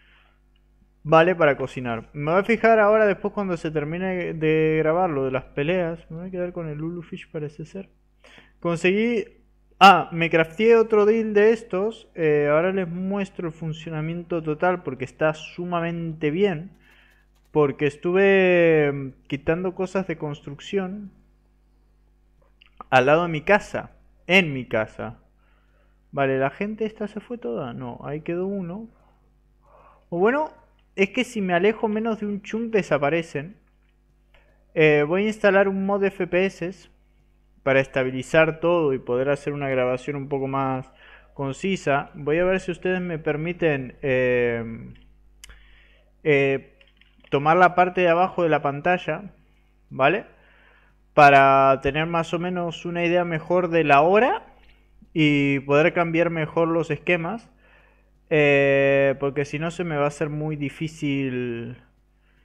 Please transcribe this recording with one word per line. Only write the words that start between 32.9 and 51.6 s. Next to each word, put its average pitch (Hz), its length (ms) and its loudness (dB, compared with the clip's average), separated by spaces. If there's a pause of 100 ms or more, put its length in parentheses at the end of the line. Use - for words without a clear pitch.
Eh, 151 340 4
voy 190 180 -2
a - 20 0
instalar 202 400 2
un 196 180 -4
mod 196 160 -2
de 196 60 2
F 190 180 -6
P 180 200 0
S 185 440 -10 (720)
para 135 180 2
estabilizar 135 800 -2
todo 170 320 2
y 127 60 -4
poder 127 300 -2
hacer 139 240 -4
una 143 160 -6
grabación 127 460 -2
un 139 140 -10
poco 135 180 -4
más 135 440 -4 (420)
concisa. 143 800 -4
Voy 151 260 -2
a 180 60 0
ver 190 160 0
si 185 100 -8
ustedes 185 300 -4
me 175 180 -8
permiten... 151 840 -4
Eh, 123 920 -2 (1300)
eh, 139 540 0 (520)
tomar 151 280 2
la 175 180 4
parte 180 260 2
de 180 60 4
abajo 180 340 0
de 170 80 0
la 147 120 0
pantalla, 160 720 -4 (560)
¿vale? 143 360 0 (880)
Para 135 680 8